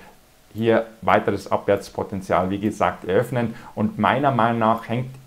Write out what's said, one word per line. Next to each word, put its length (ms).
hier 320
weiteres 500
Abwärtspotenzial, 1000
wie 100
gesagt, 460
eröffnen. 500
Und 240
meiner 340
Meinung 280
nach 280
hängt 220